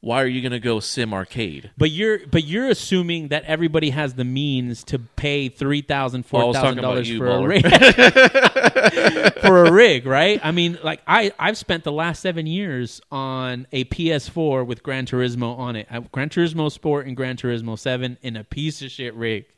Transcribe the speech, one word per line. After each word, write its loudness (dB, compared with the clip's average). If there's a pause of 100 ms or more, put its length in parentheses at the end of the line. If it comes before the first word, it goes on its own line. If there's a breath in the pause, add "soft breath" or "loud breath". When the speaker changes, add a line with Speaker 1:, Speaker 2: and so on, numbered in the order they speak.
Speaker 1:
why -2
are 2
you -4
gonna -6
go -2
sim -6
arcade? -8
Speaker 2:
But -4
you're, -2
but 0
you're -4
assuming -2
that -4
everybody -2
has -4
the -4
means -4
to -6
pay -4
three -2
thousand, -4
four 0
thousand 0
dollars -2
Speaker 1:
Well, -2
I 0
was 0
talking 4
about 6
you, 4 (400)
Speaker 2:
for 4
a 8
Speaker 1:
Baller. 4
Speaker 2:
rig. -12
<laughs> -
For 8
a 6
rig, 6
right? 2
I -2
mean, 0
like, -6
I, 2
I've -2
spent -6
the -4
last -6
seven -4
years -6 (100)
on -8
a -2
P -4
S -4
four -2
with -8
Gran -6
Turismo -4
on -8
it. -12
I, -10
Gran -8
Turismo -2
Sport -4
and -10
Gran -6
Turismo -6
seven -4
in -8
a -12
piece -8
of -14
shit -12
rig. -4 (120)